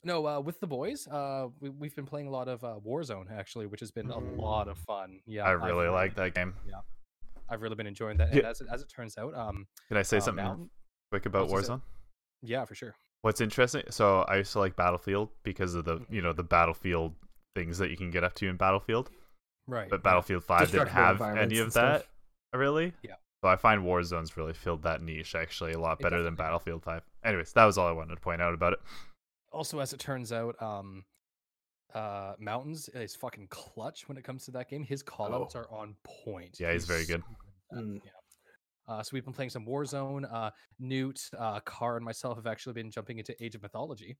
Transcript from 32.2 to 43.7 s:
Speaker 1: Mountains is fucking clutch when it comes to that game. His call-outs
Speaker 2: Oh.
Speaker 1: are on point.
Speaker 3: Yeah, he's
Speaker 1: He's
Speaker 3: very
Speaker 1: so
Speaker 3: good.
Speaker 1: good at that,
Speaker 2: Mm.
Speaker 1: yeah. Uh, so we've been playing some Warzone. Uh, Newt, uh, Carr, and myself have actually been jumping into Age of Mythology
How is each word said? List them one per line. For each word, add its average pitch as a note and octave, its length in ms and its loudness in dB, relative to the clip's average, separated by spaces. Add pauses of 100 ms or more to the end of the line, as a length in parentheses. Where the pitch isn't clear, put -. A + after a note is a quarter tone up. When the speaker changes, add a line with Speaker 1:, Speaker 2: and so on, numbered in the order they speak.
Speaker 1:
Mountains C3 500 -6
is A#2 260 -10
fucking G#2+ 340 -12
clutch - 600 -12
when C3+ 100 -10
it B2+ 60 -18
comes C3 220 -12
to C3+ 60 -16
that B2 160 -8
game. D3 140 -8
His C#3 200 -6
call-outs A2+ 520 -4
Speaker 2:
Oh. B2 60 -8
Speaker 1:
are A#2 100 -14
on G#2+ 320 -12
point. F2+ 560 -14
Speaker 3:
Yeah, E2+ 140 0
he's E2+ 100 2
Speaker 1:
He's E2 60 -6
Speaker 3:
very E2 160 2
Speaker 1:
so E2 100 0
Speaker 3:
good. E2 80 -2
Speaker 1:
good - 80 -14 (400)
at - 60 -10
that, A2+ 80 -6
Speaker 2:
Mm. G2+ 200 -8
Speaker 1:
yeah. G2 60 -20 (840)
Uh, G#2+ 100 -8
so - 120 -10
we've B2+ 100 -4
been B2+ 80 -12
playing B2+ 180 -6
some A2+ 140 -8
Warzone. C#3 640 -4
Uh, A2+ 200 -4 (280)
Newt, C3 600 -4
uh, G#2+ 220 -2
Carr, A#2+ 360 -4
and A#2 80 -6
myself A#2 320 -6
have A2+ 100 -10
actually A2+ 280 -6
been A2+ 160 -8
jumping A2+ 280 -10
into A2+ 240 -12
Age A2+ 120 -8
of G#2 80 -14
Mythology A2+ 580 -10